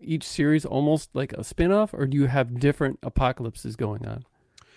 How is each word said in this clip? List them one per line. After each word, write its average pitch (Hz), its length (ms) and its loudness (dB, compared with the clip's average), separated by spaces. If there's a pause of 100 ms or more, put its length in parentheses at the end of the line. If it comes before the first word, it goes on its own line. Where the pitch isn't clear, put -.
each 156 240 -4
series 151 400 2
almost 147 480 0
like 135 200 -4
a - 100 -8
spin-off, 196 500 2
or 143 140 -2
do 135 100 0
you 139 100 6
have 123 320 0
different 139 440 2
apocalypses 117 760 -2
going 110 280 -4
on? 110 200 -10 (520)